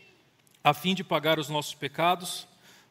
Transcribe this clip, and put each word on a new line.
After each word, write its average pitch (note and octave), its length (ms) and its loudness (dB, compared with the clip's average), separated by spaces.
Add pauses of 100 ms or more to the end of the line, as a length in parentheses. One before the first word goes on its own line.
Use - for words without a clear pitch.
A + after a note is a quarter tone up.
(640)
a - 120 6
fim F#3 200 0
de F#3+ 100 -4
pagar D#3 340 2
os C#3+ 100 -6
nossos D3+ 260 -4
pecados, F3 720 -2 (440)